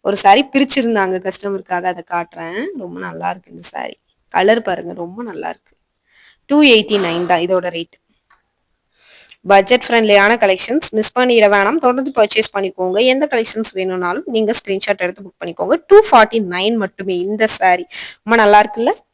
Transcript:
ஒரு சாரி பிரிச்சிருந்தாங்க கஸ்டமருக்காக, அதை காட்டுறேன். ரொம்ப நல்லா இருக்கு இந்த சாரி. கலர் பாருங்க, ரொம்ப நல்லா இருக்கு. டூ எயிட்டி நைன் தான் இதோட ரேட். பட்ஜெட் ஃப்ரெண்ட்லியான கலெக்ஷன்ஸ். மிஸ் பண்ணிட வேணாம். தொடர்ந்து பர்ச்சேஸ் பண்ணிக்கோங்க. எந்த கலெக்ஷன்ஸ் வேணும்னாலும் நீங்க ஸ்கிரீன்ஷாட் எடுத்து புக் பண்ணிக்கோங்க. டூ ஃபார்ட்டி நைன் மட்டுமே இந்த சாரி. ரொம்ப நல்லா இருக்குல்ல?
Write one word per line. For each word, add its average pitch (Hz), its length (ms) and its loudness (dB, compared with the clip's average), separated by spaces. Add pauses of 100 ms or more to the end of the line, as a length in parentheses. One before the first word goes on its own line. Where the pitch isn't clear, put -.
ஒரு 202 160 -2
சாரி 208 360 4
பிரிச்சிருந்தாங்க 233 680 0
கஸ்டமருக்காக, 190 640 -8
அதை 180 280 -6
காட்டுறேன். 175 560 -8 (120)
ரொம்ப 180 220 -14
நல்லா 175 300 -8
இருக்கு 180 200 -14
இந்த 170 180 -20
சாரி. - 300 -12 (300)
கலர் 214 340 0
பாருங்க, 175 300 -8
ரொம்ப 175 300 -14
நல்லா 165 260 -12
இருக்கு. - 280 -16 (720)
டூ 294 160 2
எயிட்டி 214 440 4
நைன் 170 200 -4
தான் 170 140 2
இதோட 180 360 -2
ரேட். 170 220 -14 (1500)
பட்ஜெட் 196 420 4
ஃப்ரெண்ட்லியான 214 480 4
கலெக்ஷன்ஸ். 202 540 0
மிஸ் 214 280 -2
பண்ணிட 240 360 4
வேணாம். 202 240 0
தொடர்ந்து 262 440 0
பர்ச்சேஸ் 214 340 0
பண்ணிக்கோங்க. 190 480 -2
எந்த 269 260 0
கலெக்ஷன்ஸ் 226 420 -4
வேணும்னாலும் 185 540 -6
நீங்க 220 260 -2
ஸ்கிரீன்ஷாட் 202 460 -4
எடுத்து 185 240 -6
புக் 185 220 -18
பண்ணிக்கோங்க. 180 420 -4
டூ - 240 8
ஃபார்ட்டி 220 400 4
நைன் 190 260 -2
மட்டுமே 190 420 -4
இந்த 208 280 -2
சாரி. 180 400 2 (360)
ரொம்ப 226 200 2
நல்லா 208 200 6
இருக்குல்ல? 226 260 -2 (260)